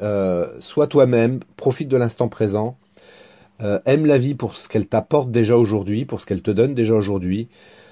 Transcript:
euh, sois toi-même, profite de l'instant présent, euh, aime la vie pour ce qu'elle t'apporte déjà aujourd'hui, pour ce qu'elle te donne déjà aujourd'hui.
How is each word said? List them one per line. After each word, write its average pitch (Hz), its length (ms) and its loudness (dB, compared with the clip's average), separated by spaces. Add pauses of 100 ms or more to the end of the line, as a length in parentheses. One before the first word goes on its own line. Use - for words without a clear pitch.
euh, 95 460 -2 (120)
sois - 280 -2
toi-même, 123 540 2 (180)
profite 135 300 -2
de 131 100 2
l'instant 120 300 -2
présent, 107 500 -4 (840)
euh, 101 240 -2
aime 147 220 2
la 143 100 4
vie 131 160 0
pour 120 240 -8
ce - 140 -14
qu'elle 110 160 -2
t'apporte 127 440 0
déjà 117 280 4
aujourd'hui, 107 480 0
pour - 160 -10
ce - 20 -20
qu'elle 95 160 -4
te 110 100 -4
donne 120 220 2
déjà 113 220 0
aujourd'hui. 101 560 -2 (420)